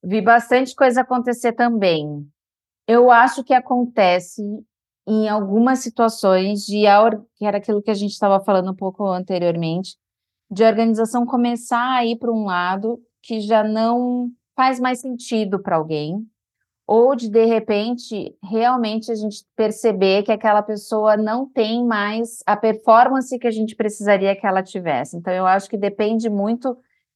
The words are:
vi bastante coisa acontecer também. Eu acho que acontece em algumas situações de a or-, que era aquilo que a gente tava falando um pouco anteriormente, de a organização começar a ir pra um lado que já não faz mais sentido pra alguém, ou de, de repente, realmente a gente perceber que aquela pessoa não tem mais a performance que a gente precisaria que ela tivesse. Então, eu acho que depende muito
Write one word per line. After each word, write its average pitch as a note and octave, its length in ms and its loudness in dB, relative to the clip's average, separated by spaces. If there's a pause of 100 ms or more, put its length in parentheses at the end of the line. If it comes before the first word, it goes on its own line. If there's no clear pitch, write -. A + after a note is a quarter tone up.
vi G3 180 -2
bastante A#3 540 2
coisa B3+ 260 2
acontecer A#3+ 520 -2
também. F3 720 -2 (640)
Eu A#3+ 220 6
acho B3+ 340 4
que C4 120 2
acontece A#3 880 0 (680)
em G#3+ 220 0
algumas G#3+ 500 2
situações G#3 840 0
de G#3 240 -2
a G3+ 160 8
or-, A3 220 2 (120)
que G#3 100 -8
era G3+ 120 -2
aquilo G#3 240 -4
que A3 100 -2
a G#3 40 -2
gente G3+ 240 -6
tava G3 240 2
falando F#3+ 280 0
um F#3 40 -10
pouco F#3+ 300 -6
anteriormente, F3 920 -4 (540)
de G3+ 140 0
a A3 40 8
organização A3+ 580 2
começar A#3+ 720 -2
a A#3+ 80 2
ir A#3 120 -2
pra A#3 140 -4
um A3 140 -2
lado F#3+ 540 -2 (240)
que A3 160 -6
já G#3+ 240 2
não A#3+ 680 -2 (260)
faz C4 240 0
mais B3+ 220 -4
sentido A3 580 -4
pra F3+ 160 -4
alguém, D#3+ 500 -4 (640)
ou A#3+ 280 4
de, A#3+ 140 -6
de A3+ 160 4
repente, A3 960 -4
realmente A3 680 -2
a A3+ 40 -4
gente G#3+ 280 -8 (120)
perceber G3+ 680 0
que G#3+ 80 0
aquela G#3+ 300 2
pessoa G#3+ 560 0
não A3 300 -4
tem A#3 380 -2
mais A3 600 -4
a G#3 100 2
performance A#3+ 840 2
que B3 100 -4
a A#3 40 0
gente A3 240 -4
precisaria G3+ 600 0
que G3 100 -8
ela F#3+ 180 0
tivesse. E3+ 540 -6
Então, F3 160 -6
eu F#3 120 -2
acho F#3+ 240 2
que A3 80 -6
depende G#3+ 520 -2
muito A3+ 480 -4 (380)